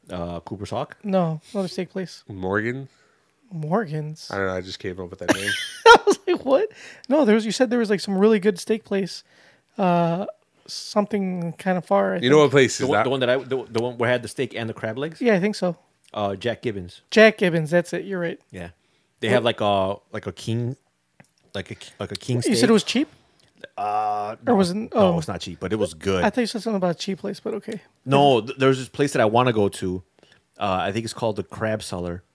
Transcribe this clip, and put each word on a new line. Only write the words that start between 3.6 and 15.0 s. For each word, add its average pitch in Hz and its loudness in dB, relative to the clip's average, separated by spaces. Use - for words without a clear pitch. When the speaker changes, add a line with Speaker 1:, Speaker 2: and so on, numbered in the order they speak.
Speaker 3:
I 101 -6
don't 98 -2
know. 92 -4
I 92 -4
just 92 -14
came 92 -8
up 90 -10
with 95 -16
that 90 -2
name. 98 -4
Speaker 2:
<laughs> - 0
I 466 12
was 403 2
like, - -2
"What?" 302 2
No, 277 4
there 208 6
was. 226 0
You 202 -4
said 247 2
there 240 0
was, 220 0
like, 202 2
some 196 -2
really 214 6
good 185 0
steak 220 -4
place. 196 -4
Uh, 175 2
something 185 -4
kinda 185 -2
far. 196 0
I 180 -4
Speaker 3:
You 123 0
know 143 8
Speaker 2:
think. 151 8
Speaker 3:
what 139 4
place 139 4
Speaker 1:
The 131 -2
Speaker 3:
is 131 0
Speaker 1:
one, 104 4
Speaker 3:
that? 113 4
Speaker 1:
the 135 0
one 135 -2
that 123 2
I, 131 4
the, 123 -4
the 117 -2
one 123 -4
where 120 0
I - 4
had 123 0
the 110 -12
steak - -6
and 113 -6
the 113 -8
crab 107 -8
legs? 160 -8